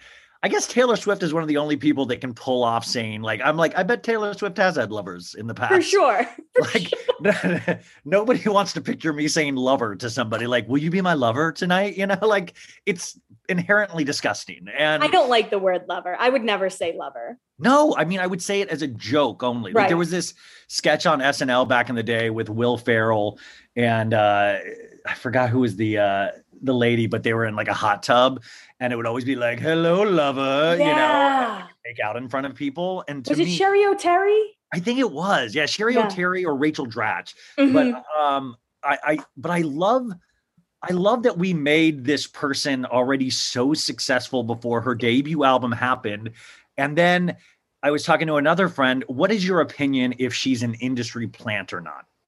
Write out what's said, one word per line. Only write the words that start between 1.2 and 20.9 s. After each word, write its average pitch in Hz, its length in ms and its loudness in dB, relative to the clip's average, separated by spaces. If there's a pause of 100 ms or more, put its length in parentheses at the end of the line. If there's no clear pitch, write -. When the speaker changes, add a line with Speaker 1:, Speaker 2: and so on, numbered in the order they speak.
Speaker 1:
is 160 100 0
one 165 120 0
of 156 40 -4
the 147 100 0
only 151 180 0
people 135 300 0
that 117 140 -4
can 127 140 -8
pull 123 300 0
off 117 200 0
saying, 110 380 -6
like, 110 220 -4
I'm 151 120 2
like, 160 220 0
I 185 60 2
bet 240 180 -2
Taylor 214 320 -2
Swift 190 220 -6
has 185 200 2
had 110 140 -2
lovers 95 440 -10
in 107 120 -10
the 113 80 -8
past. 127 200 0
Speaker 2:
For 359 80 4
sure. 262 460 2 (140)
<laughs> - 120 -12
For 494 100 4
Speaker 1:
Like, - 300 -2 (300)
Speaker 2:
sure. 185 560 0 (120)
Speaker 1:
<laughs> - 120 -20
nobody 208 440 2
wants 196 240 2
to 165 80 -8
picture 165 320 -4
me 147 160 -2
saying 143 260 0
lover 127 420 0
to 117 140 -6
somebody. 113 360 -2
Like, 120 220 0
"Will 131 100 2
you 156 120 -2
be 190 100 0
my 180 140 2
lover 139 380 2
tonight?" 185 440 0
You 196 120 -2
know, 196 140 0
like, 202 320 0 (320)
it's 196 320 -6 (300)
inherently 190 560 0
disgusting. 104 640 -6 (100)
And 151 260 2
Speaker 2:
I 302 60 2
don't 302 200 4
like 240 220 2
the 208 100 0
word 180 280 0
lover. 180 300 -6
I 233 100 2
would 254 140 2
never 196 260 0
say 180 280 -6
lover. 143 420 -12 (220)
Speaker 1:
No, 277 360 4
I 151 80 2
mean, 185 160 -4
I 185 60 -2
would 180 160 -6
say 202 200 -2
it - 60 -6
as 156 140 -6
a 147 60 -4
joke 117 540 -2
only. 120 300 -4
Like, 214 160 4
there 175 80 2
Speaker 2:
Right. - 20 2
Speaker 1:
was 170 120 -2
this 175 240 -6 (320)
sketch - 400 0